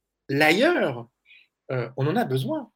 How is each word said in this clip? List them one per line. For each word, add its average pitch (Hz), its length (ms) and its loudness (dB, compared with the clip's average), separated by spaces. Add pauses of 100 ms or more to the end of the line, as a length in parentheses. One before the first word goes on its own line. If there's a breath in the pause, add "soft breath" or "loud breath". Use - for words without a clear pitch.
(280)
l'ailleurs, 156 800 2 (640 soft breath)
euh, 120 240 -4
on 135 100 0
en 160 80 0
a 233 100 0
besoin. 220 520 -4